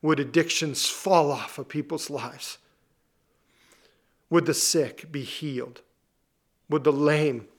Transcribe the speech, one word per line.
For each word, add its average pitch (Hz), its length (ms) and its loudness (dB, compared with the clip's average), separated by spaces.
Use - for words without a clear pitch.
Would 151 180 2
addictions 147 680 0
fall 165 440 4
off - 260 -6
of 135 120 -12
people's 147 400 -6
lives? 135 480 -10
Would 165 160 4
the 156 80 2
sick 156 580 -2
be 143 120 -8
healed? 123 580 -10
Would 147 140 0
the 147 80 6
lame 147 560 2